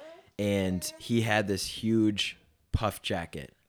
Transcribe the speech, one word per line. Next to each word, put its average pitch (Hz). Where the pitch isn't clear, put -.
and 104
he 117
had 107
this 98
huge 110
puff -
jacket 85